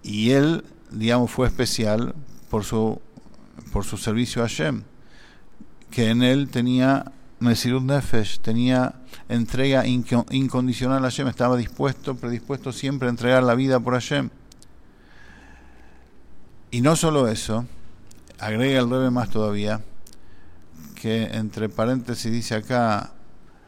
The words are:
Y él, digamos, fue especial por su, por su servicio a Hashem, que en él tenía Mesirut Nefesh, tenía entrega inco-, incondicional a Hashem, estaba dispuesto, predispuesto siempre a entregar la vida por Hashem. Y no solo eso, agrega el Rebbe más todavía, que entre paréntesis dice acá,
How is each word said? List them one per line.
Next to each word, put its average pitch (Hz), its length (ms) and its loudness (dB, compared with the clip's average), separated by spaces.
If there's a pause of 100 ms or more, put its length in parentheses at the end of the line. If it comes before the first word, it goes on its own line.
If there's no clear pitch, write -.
Y 107 280 0
él, 147 320 4 (280)
digamos, 117 400 2
fue 127 160 2
especial 113 680 0 (380)
por 107 120 -2
su, 110 380 -2 (720)
por 101 140 -2
su 104 120 -6
servicio 117 460 -2
a 117 40 0
Hashem, 135 360 -2 (1040)
que 113 200 2
en 117 120 4
él 131 280 4
tenía 127 640 2 (280)
Mesirut 120 440 2
Nefesh, 127 560 4
tenía 127 640 2 (260)
entrega 123 600 2
inco-, 123 420 2
incondicional 127 720 0
a 131 100 0
Hashem, 131 180 -2
estaba 123 300 2
dispuesto, 131 580 -2
predispuesto 123 560 -6
siempre 135 360 -2
a 123 40 2
entregar 123 300 4
la 120 140 6
vida 131 240 4
por 120 140 0
Hashem. 127 360 -2 (2500)
Y 120 120 -2
no 156 140 6
solo 151 320 4
eso, 110 380 -2 (720)
agrega 123 420 2
el 120 100 2
Rebbe 131 200 2
más 123 200 0
todavía, 104 520 0 (1120)
que 113 280 0
entre 107 440 -4
paréntesis 117 640 -2
dice 117 240 -2
acá, 110 560 0 (560)